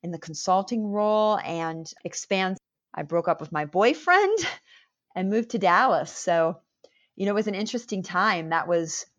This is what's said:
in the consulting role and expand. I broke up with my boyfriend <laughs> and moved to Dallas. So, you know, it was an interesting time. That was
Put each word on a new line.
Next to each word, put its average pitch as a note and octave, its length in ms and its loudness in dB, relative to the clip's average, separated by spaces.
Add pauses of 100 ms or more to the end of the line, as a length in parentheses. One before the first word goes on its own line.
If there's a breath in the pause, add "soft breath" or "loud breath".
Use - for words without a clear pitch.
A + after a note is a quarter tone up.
in E3+ 80 -8
the E3 80 -8
consulting G3 640 -2
role G#3+ 540 2
and E3 520 -6 (140)
expand. F#3+ 540 -2 (340)
I D3+ 120 -6
broke E3+ 240 0
up D#3+ 120 0
with D3+ 120 -12
my D3+ 140 -2
boyfriend F4+ 720 4 (380 loud breath)
<laughs> - 380 -20
and F#3 160 -2
moved A3+ 200 0
to A#3 80 -2
Dallas. F#3 520 4
So, E3 480 0 (560 soft breath)
you G3 100 -6
know, G3+ 60 0
it G3+ 60 0
was G#3 100 0
an G3+ 80 -4
interesting G#3+ 480 -6
time. F3+ 480 0
That E3 160 0
was E3 400 -2 (120)